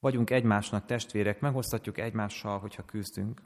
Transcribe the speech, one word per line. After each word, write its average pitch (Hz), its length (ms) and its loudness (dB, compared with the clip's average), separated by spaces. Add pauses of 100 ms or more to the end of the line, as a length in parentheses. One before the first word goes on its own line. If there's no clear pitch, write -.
Vagyunk 127 260 4
egymásnak 107 540 4
testvérek, 104 560 0
megoszthatjuk 127 580 -2
egymással, 107 600 -2
hogyha 98 260 -10
küzdünk. 104 600 -8